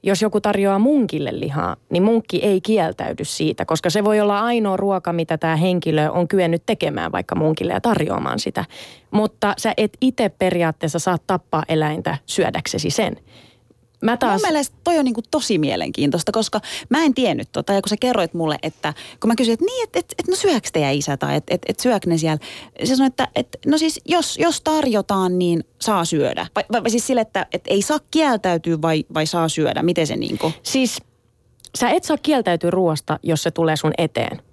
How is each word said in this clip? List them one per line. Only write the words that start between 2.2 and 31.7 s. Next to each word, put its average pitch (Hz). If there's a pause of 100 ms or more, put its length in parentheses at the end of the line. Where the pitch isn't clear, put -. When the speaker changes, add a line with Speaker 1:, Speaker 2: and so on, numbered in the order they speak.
Speaker 1:
ei 196
kieltäydy 180
siitä, -
koska 160
se 202
voi 214
olla 208
ainoa 220
ruoka, 190
mitä 165
tää 160
henkilö 160
on 175
kyennyt 170
tekemään 165
vaikka -
munkille 156
ja -
tarjoamaan 151
sitä. - (460)
Mutta 208
sä -
et 214
ite 247
periaatteessa 170
saa 170
tappaa 165
eläintä 156 (100)
syödäksesi -
sen. - (840)
Mä 226
taas 392
Speaker 2:
Mun 381
mielestä 294
toi 339
on 285
niinku 233
tosi 240
mielenkiintoista, 143
koska 220 (300)
mä 311
en 269
tiennyt 175
tota, 151
ja 196
kun 196
sä 208
kerroit 220
mulle, 160
että 151 (260)
kun 214
mä 233
kysyin, 233
että 311
niin, 494
et, -
et, -
et 349
no 370
syöks 320
teidän 143
isä 143
tai 143
et, 151
et, 175
et -
syöks 226
ne 165
siellä? 156 (460)
Se 254
sanoi, 269
että 262
et, 247 (180)
no 302
siis 320
jos, -
jos 330
tarjotaan, 202
niin 175 (160)
saa 190
syödä. 143
Vai, 196
vai, 233
vai 233
siis 226
sille, 254
että 220
et -
ei 196
saa 302 (120)
kieltäytyä 185
vai, 160 (100)
vai 156
saa 165
syödä? 151
Miten 170
se -
niinku? - (100)
Speaker 1:
Siis - (800)